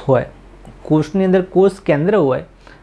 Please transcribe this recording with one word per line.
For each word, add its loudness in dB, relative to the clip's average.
હોય, 0
કોષની 0
અંદર 2
કોષ 2
કેન્દ્ર 0
હોય, 0